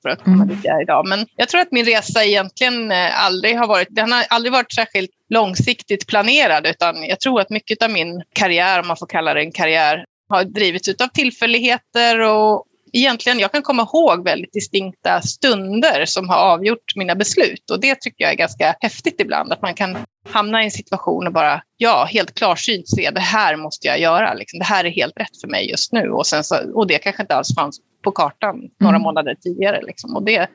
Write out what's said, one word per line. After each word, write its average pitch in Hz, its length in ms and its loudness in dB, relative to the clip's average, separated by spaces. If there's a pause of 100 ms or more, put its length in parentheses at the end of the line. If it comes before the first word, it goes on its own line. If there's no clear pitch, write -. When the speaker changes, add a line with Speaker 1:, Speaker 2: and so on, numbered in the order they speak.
Speaker 1:
för - 60 -6
att - 160 -6
komma 190 200 6
Speaker 2:
Mm. 196 40 2
Speaker 1:
dit 196 140 -6
jag 156 160 0
är 143 40 0
idag. 147 260 2
Men 202 180 -2 (100)
jag 247 120 0
tror 349 120 2
att 359 120 -2
min 240 120 0
resa 220 400 2
egentligen, 214 680 0
eh, 180 320 0
aldrig 196 340 0
har 233 80 2
varit, 185 240 2
den 220 220 0
har 240 180 2
aldrig 233 220 0
varit 247 220 0
särskilt 208 360 -2 (180)
långsiktigt 208 800 0
planerad, 208 600 2
utan 165 400 -2
jag 185 140 -4
tror 254 200 2
att 190 100 -2
mycket 214 320 -4
av 226 80 2
min 175 320 -4 (120)
karriär, 180 460 2
om 170 80 -8
man 170 80 -2
får 175 100 -14
kalla 160 280 0
det 147 60 2
en 160 120 -4
karriär, 160 520 2 (240)
har 185 160 2
drivits 185 440 -2
utav 196 200 -2
tillfälligheter 240 1120 0
och 214 440 2 (280)
egentligen, 247 460 0
jag 202 140 0
kan 294 100 0
komma 254 200 0
ihåg 220 420 2
väldigt - 280 -2
distinkta 185 680 -2
stunder 208 840 0
som 190 220 -4
har 180 80 2
avgjort 190 600 2
mina 180 180 -2
beslut. - 560 0
Och 190 100 -2
det 269 200 0
tycker - 240 -8
jag 151 80 2
är - 40 -2
ganska 160 440 0
häftigt - 400 -4
ibland, 151 320 -2
att - 100 -6
man 180 120 -6
kan 190 240 -4 (320)
hamna 220 320 0
i - 20 2
en 208 60 -2
situation 180 560 -4
och 170 60 -4
bara, 156 300 0 (140)
ja, 220 340 2
helt 202 240 -2
klarsynt - 540 -2
se, 147 220 0
det - 100 -6
här 190 360 0
måste 156 300 -10
jag 135 140 -2
göra, 170 340 2
liksom. - 240 -12
Det 170 60 -4
här 190 200 0
är 170 60 -2
helt 156 300 -4
rätt - 200 -10
för - 80 -14
mig - 220 -4
just - 220 -4
nu. 208 180 0
Och 110 160 -2
sen 156 180 -2
så, 165 120 -2 (180)
och 214 120 2
det 160 120 0
kanske 196 240 -4
inte 175 120 -2
alls 135 200 0
fanns 143 260 -4 (240)
på - 60 2
kartan 190 460 -2 (240)
några 196 160 6
Speaker 2:
Mm. 165 60 2
Speaker 1:
månader 156 320 -2
tidigare, 190 480 -2
liksom. - 340 -12
Och - 80 -4
det, 202 300 2